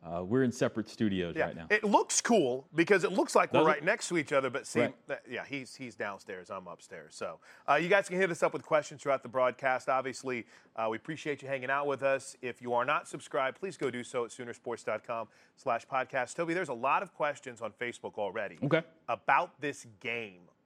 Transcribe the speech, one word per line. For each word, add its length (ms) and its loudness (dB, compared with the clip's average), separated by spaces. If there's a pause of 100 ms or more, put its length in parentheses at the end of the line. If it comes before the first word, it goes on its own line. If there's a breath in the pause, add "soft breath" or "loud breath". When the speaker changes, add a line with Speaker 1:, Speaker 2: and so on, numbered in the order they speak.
Speaker 1:
uh, 180 -4
we're 220 2
in 80 2
separate 360 -2
studios 480 0
Speaker 2:
Yeah. 100 0
Speaker 1:
right 100 -6
now. 120 -12
Speaker 2:
It 140 2
looks 380 4
cool 560 2
because 260 6
it 80 2
looks 240 2
like 180 4
we're 60 6
Speaker 1:
Does 80 8
it? 40 8
Speaker 2:
right 140 0
next 240 0
to 80 0
each 160 -2
other, 160 4
but 200 -6
see, 140 2
Speaker 1:
Right. 120 0 (140)
Speaker 2:
that, 200 -8
yeah, 160 -6
he's, 300 -10
he's 220 -12
downstairs, 520 -8
I'm 200 -10
upstairs. 480 -16
So, 240 -8 (280 loud breath)
uh, 60 6
you 140 4
guys 200 6
can 100 -2
hit 120 4
us 140 -6
up 80 2
with 100 -6
questions 400 0
throughout 220 0
the 40 -12
broadcast. 600 0
Obviously, 580 -2 (300 soft breath)
uh, 120 0
we 80 -2
appreciate 460 -8
you 60 -10
hanging 220 -4
out 180 0
with 160 0
us. 360 0
If 220 -8
you 100 -4
are 120 2
not 240 0
subscribed, 500 -4
please 180 -8
go 140 -2
do 140 -6
so 200 -4
at 60 -8
Soonersports 540 -10
dot 200 -4
com 220 -6 (300 soft breath)
slash 320 -2
podcast. 480 -2
Toby, 180 -2
there's 140 -2
a 60 -4
lot 280 2
of 100 -12
questions 480 -4
on 120 -6
Facebook 440 -8
already 460 -4
Speaker 1:
Okay. 220 2 (240)
Speaker 2:
about 520 0
this 260 -6 (120)
game 440 -8 (240)